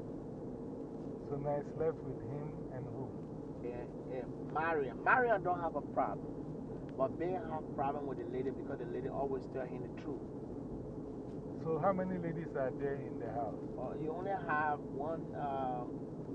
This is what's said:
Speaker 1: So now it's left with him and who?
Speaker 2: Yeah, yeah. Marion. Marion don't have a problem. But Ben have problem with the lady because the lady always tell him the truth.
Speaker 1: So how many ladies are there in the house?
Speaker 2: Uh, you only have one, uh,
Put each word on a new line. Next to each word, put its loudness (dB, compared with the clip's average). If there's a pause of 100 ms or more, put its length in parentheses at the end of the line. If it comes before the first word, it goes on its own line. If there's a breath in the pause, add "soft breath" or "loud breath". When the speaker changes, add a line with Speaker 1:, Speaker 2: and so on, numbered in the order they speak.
(1300)
Speaker 1:
So 0
now 2
it's -4
left 4
with -2 (100)
him -2 (260)
and -4 (120)
who? -2 (560)
Speaker 2:
Yeah, -2 (280)
yeah. 0 (300)
Marion. 4
Marion 8
don't 2
have 0
a 0
problem. 0 (680)
But 4
Ben 2 (160)
have -2 (120)
problem 2
with -2
the -4
lady 0
because -4
the -2
lady -2
always 0 (100)
tell 0
him -4
the -4
truth. -2 (1400)
Speaker 1:
So 6
how 8
many 2
ladies 0
are 2
there 2
in -4
the -2
house? 0 (180)
Speaker 2:
Uh, -2
you 2
only 0 (160)
have 4
one, -2 (140)
uh, 0 (500)